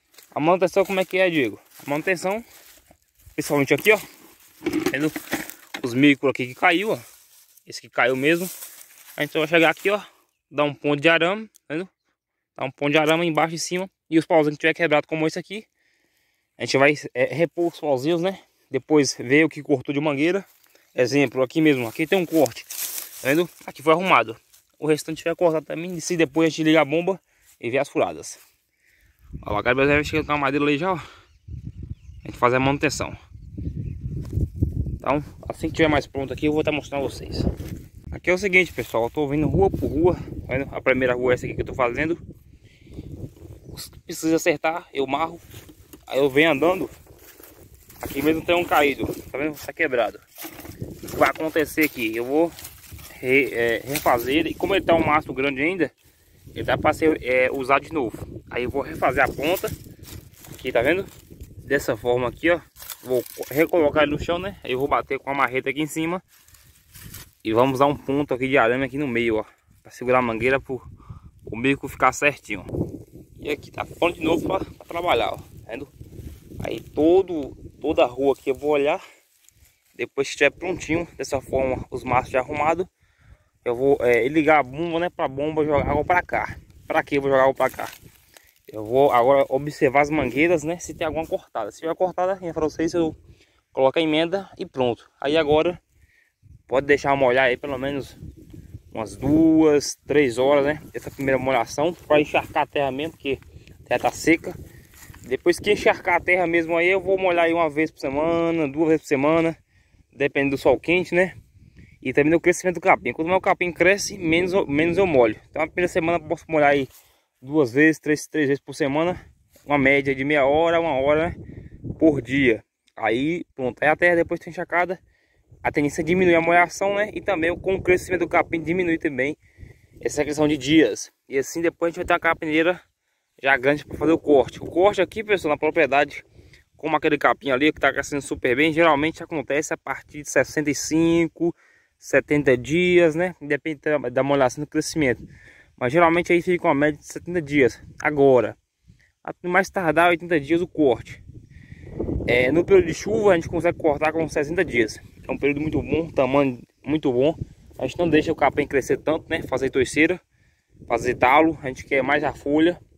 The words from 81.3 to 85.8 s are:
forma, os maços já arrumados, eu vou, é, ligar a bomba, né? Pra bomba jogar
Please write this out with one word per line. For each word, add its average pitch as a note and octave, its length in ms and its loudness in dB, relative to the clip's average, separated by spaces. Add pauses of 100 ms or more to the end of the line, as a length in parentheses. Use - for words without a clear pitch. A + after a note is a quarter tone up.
forma, C3 520 -4
os A#2+ 120 -10
maços B2+ 280 -2
já B2+ 100 0
arrumados, D3+ 460 -2 (760)
eu A#2+ 140 -2
vou, C#3 240 2
é, A#2+ 260 4
ligar D3+ 340 4
a - 20 2
bomba, D#3+ 360 -6
né? F3 120 -2
Pra D#3+ 180 -4
bomba D3 380 -4
jogar C#3+ 200 0